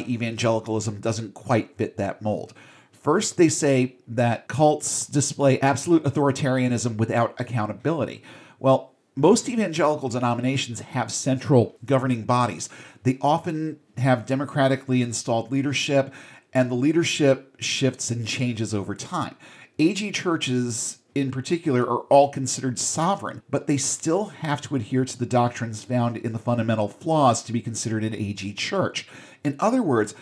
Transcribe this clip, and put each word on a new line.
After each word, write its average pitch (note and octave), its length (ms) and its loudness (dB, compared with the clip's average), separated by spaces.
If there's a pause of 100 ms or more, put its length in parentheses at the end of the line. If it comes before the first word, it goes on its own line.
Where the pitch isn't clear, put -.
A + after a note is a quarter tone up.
evangelicalism A2+ 920 -2
doesn't A2 340 -4
quite - 440 -2
fit - 200 -4
that G2 240 -4
mold. G#2 320 -4 (380)
First, - 460 -2
they E3 120 6
say C3 480 2 (100)
that A#2+ 400 0
cults D3+ 600 2
display C#3 540 2
absolute D#3 420 4
authoritarianism B2+ 920 0
without A2+ 420 2
accountability. A2 840 -4 (360)
Well, C3+ 340 2 (220)
most F3 320 4
evangelical D#3+ 640 0
denominations A#2+ 680 -2
have A2+ 320 -6
central C3 720 2
governing B2+ 380 0
bodies. A#2 460 0 (340)
They B2+ 180 2
often D#3 580 -2 (180)
have B2 280 2
democratically C3+ 760 0
installed A#2 500 -2
leadership, C#3 600 0 (400)
and B2+ 160 2
the B2 60 -2
leadership C#3+ 840 2
shifts - 500 -2
and A2+ 180 -4
changes A2 460 -4
over G2 220 -4
time. D#3 400 -8 (440)
A E3 140 4
G G3+ 180 -4
churches, B2 880 -2 (140)
in C#3 160 -2
particular, C3 520 0
are A#2+ 240 0
all C#3 240 6
considered C3 500 -4
sovereign, D#3 720 -2
but - 180 -2
they C#3+ 100 2
still E3+ 480 -2
have D3 360 -4
to - 140 -4
adhere B2+ 280 0
to - 160 -6
the B2 60 -2
doctrines A#2+ 580 0
found A#2+ 340 0
in A#2 140 -6
the A2 80 -6
fundamental A2+ 480 0
flaws D3 560 2
to - 100 -8
be A#2 80 -2
considered A2 420 -4
an G#2+ 120 -4
A G2+ 180 -4
G G2+ 200 -8
church. - 540 -4 (360)
In C#3 160 -2
other A#3+ 240 2
words, A#2 380 2